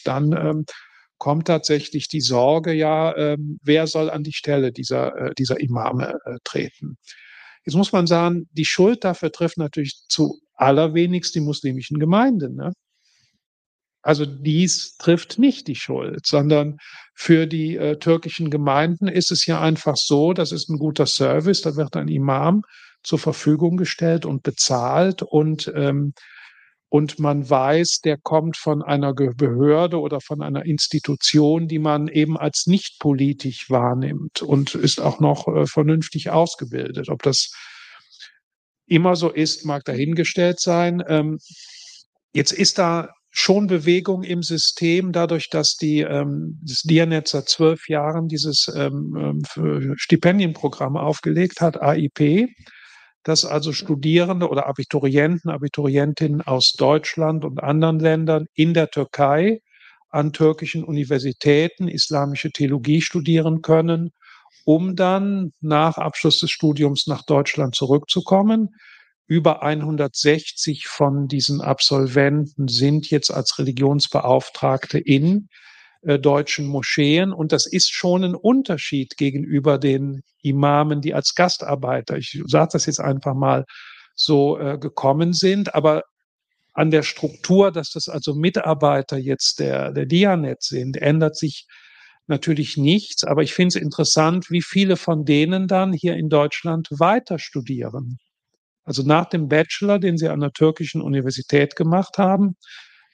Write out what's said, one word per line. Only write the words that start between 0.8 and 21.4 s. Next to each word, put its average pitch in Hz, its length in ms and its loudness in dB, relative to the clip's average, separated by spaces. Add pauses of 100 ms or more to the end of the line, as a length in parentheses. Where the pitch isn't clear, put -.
kommt 151 300 -2
tatsächlich 151 640 -2
die 156 120 -4
Sorge, 139 520 2
ja, 156 440 0
ähm, 147 460 -4
wer 156 240 4
soll 156 240 -2
an 147 140 -6
die 147 80 -8
Stelle 135 400 0
dieser, 127 440 -4
äh, 127 220 -6
dieser 131 220 -2
Imame, 123 640 -4
äh, 123 180 -12
treten? 143 540 -8 (680)
Jetzt 151 120 -4
muss 196 160 2
man 175 160 2
sagen, 170 420 0
die 151 140 -4
Schuld 208 400 2
dafür 170 260 -4
trifft 170 280 -4
natürlich 147 500 -6
zu - 320 0 (140)
allerwenigst 165 800 2
die 160 40 0
muslimischen 143 600 -4
Gemeinden, 175 560 2
ne? 139 160 -8 (1300)
Also 151 200 2
dies 151 720 -2
trifft - 400 0
nicht 262 280 2
die 139 100 -6
Schuld, 131 500 -8
sondern 147 500 2 (380)
für 165 320 4
die, 156 300 -4
äh, 151 220 -2
türkischen 165 520 -2
Gemeinden 151 580 0
ist 175 220 0
es - 160 -2
ja 160 160 0
einfach 156 340 0
so, 151 380 2
das 175 180 -2
ist - 160 -6
ein 160 80 -4
guter 147 300 0
Service, 156 560 0